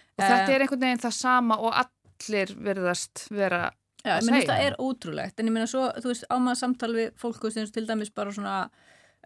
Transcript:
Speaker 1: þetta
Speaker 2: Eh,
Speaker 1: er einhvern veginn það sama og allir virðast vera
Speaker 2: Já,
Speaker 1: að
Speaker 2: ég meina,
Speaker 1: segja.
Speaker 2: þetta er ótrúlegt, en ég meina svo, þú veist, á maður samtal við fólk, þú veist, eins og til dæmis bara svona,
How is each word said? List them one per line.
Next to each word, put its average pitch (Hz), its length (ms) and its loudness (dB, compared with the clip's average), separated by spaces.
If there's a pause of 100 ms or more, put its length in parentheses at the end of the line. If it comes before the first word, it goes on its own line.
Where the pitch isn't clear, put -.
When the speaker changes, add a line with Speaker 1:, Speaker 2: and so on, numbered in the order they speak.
(180)
Speaker 1:
þetta 190 320 6
Speaker 2:
Eh, 269 60 4
Speaker 1:
er 269 100 4
einhvern 269 140 -2
veginn 247 200 2
það 233 140 -2
sama 247 420 4
og 226 160 0
allir - 840 -2
virðast 185 720 -4
vera 185 400 0 (340)
Speaker 2:
Já, 185 140 2
Speaker 1:
að - 60 0
Speaker 2:
ég 233 80 4
meina, 277 80 6
Speaker 1:
segja. 175 80 2
Speaker 2:
þetta - 180 2
er - 140 -2
ótrúlegt, 185 580 -6
en 220 80 0
ég 226 60 2
meina 226 140 0
svo, 262 180 -2 (100)
þú 254 160 -6
veist, 240 160 -6
á - 100 -2
maður 254 220 2
samtal 247 340 -2
við 226 220 -2
fólk, 233 240 -6
þú 220 80 -4
veist, 220 120 -4
eins 214 120 -4
og - 40 -12
til 226 120 -4
dæmis 214 260 -2
bara 202 200 -6
svona, 196 380 -4 (560)